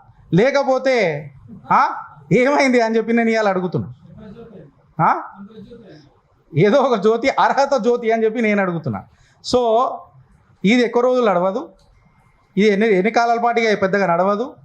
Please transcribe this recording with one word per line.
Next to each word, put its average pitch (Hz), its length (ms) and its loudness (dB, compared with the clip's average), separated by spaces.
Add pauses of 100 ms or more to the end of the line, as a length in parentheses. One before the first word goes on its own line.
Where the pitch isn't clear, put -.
(340)
లేకపోతే, 247 960 0 (420)
ఆ, 233 180 4 (440)
ఏమైంది 254 480 2
అని 226 160 0
చెప్పి 226 160 -2
నేను 233 160 2
ఇవాళ 220 200 0
అడుగుతున్నా. 180 440 -4 (1120)
ఆ? 302 160 0 (1400)
ఏదో 208 220 4
ఒక 240 220 0
జ్యోతి, 226 280 0
అర్హత 262 480 0
జ్యోతి 226 340 0
అని 226 120 0
చెప్పి 220 180 -2
నేను 208 200 0
అడుగుతున్నా. 156 420 -6 (500)
So 240 340 2 (800)
ఇది 240 180 4
ఎక్కువ 233 200 -2
రోజులు 254 260 2
నడవదు, 190 400 -2 (880)
ఇది 208 120 4
ఎన్ని, 208 240 2
ఎన్ని 185 180 2
కాలాల 233 280 2
పాటుగా 226 360 0
పెద్దగా 190 320 0
నడవదు. 202 580 -2